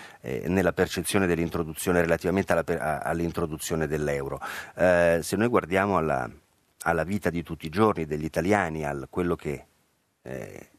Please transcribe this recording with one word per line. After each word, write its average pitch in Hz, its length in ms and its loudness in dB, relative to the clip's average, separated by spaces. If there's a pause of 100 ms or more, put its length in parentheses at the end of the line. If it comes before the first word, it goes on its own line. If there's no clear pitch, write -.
(220)
eh, 60 260 -6
nella 90 240 2
percezione 92 560 0
dell'introduzione, 85 720 0
relativamente 85 520 2
alla 82 100 2
per-, 82 180 -2
a, 73 180 -2
all'introduzione 82 880 -2
dell'euro. 71 520 -2 (360)
Eh, 87 460 6
se 87 140 -4
noi 107 120 2
guardiamo 95 500 2
alla, 69 320 0 (540)
alla 82 200 2
vita 92 260 -2
di 85 140 -4
tutti 80 220 -10
i 80 40 -6
giorni 92 360 2
degli 76 200 -4
italiani, 82 600 0
al 71 240 -6
quello 87 260 0
che, 73 300 -8 (580)
eh, 57 560 -12